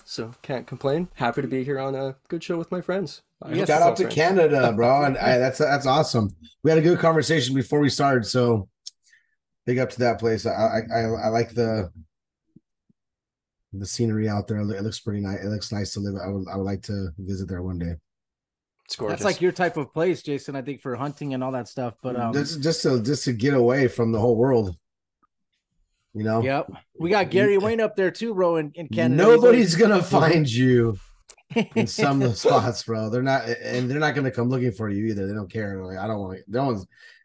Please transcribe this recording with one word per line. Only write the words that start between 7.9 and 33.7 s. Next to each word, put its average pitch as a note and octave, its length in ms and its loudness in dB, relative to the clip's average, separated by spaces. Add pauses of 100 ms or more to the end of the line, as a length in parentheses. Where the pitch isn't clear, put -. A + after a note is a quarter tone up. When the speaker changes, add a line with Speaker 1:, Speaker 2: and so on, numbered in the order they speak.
Speaker 3:
so A#2+ 440 2 (960)
big B2 120 0
up B2+ 120 0
to - 100 -8
that G2+ 200 0
place. A2+ 260 0
I, G2+ 60 -2
I, A2 280 0 (140)
I, A#2 80 0
I A2+ 280 -2
like A2+ 240 0
the, A2 380 -2 (1800)
the G2 120 -8
scenery A2 440 -2
out G#2 180 -4
there. G#2+ 120 -4
It G2+ 240 -6
looks A2 160 -8
pretty G2+ 220 -6
nice. G2 220 -6
It G2 60 -6
looks G#2 220 -8
nice G2+ 220 -6
to G#2 60 -8
live. G2+ 240 -6
I F#2 60 -8
would, G2 180 -6
I F2 80 -10
would F#2+ 100 -4
like G2 180 -6
to G2 340 -6
visit F#2+ 320 -8
there F#2 140 -8
one F#2 160 -6
day. E2+ 160 -6 (880)
Speaker 1:
It's - 100 -12
gorgeous. A2+ 240 -6
Speaker 2:
That's, G3+ 60 -2
like, F3 160 -2
your F3+ 100 2
type F3 240 -2
of D3 180 -8
place, E3 280 -2
Jason, C#3+ 340 -8
I C3+ 60 -8
think, C3 200 -10
for B2+ 140 -8
hunting C#3 380 -8
and C3 100 -4
all C3 100 -4
that A#2+ 140 -8
stuff. A#2+ 360 -8
But, B2 120 -6
um, A#2 180 -4
Speaker 3:
Just, C#3+ 280 -4
just D#3 220 -2
to, C3 180 2
just C3 240 -2
to C3 80 -2
get B2 200 0
away B2+ 340 4
from A#2 240 -2
the A2+ 80 0
whole A#2+ 160 4
world, A2+ 420 2 (1400)
you G#2+ 100 -6
know? A2+ 200 0
Speaker 2:
Yep. C3+ 280 -2 (280)
We E3 100 -2
got G3 220 2
Gary G3+ 220 4
Speaker 3:
You F#3+ 80 4
Speaker 2:
Wayne A3+ 200 0
up G#3+ 140 0
there F#3 160 0
too, A3 240 -6
bro, F3 220 2
in, D3+ 180 -4
in E3 140 -12
Canada. B2+ 340 2
He's A3 80 10
Speaker 3:
Nobody's A#3 480 8
Speaker 2:
like G#3+ 100 6
Speaker 3:
gonna F#3+ 140 4
find E3 440 4
you A#2+ 520 2 (560)
Speaker 2:
<laughs> - 200 -2
Speaker 3:
in A3+ 120 0
some C#3 340 0
of B2 100 2
the G#2+ 40 -4
spots, - 480 2
bro. A2 260 -4
They're B2 140 -2
not, C3+ 240 0
and A#2+ 420 -4